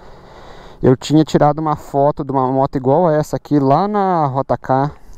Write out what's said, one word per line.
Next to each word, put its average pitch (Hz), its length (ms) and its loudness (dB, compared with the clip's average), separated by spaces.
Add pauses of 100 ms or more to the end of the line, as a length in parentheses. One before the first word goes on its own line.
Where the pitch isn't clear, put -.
(800)
eu 131 160 4
tinha 151 280 2
tirado 147 340 2
uma 156 180 -4
foto 147 480 -2
de 139 80 -8
uma 135 200 0
moto 135 240 0
igual 143 320 2
a 156 80 2
essa 151 200 -2
aqui, 147 240 -2
lá 139 280 2
na 190 400 0
Rota 131 280 -2
K, 135 360 -2 (260)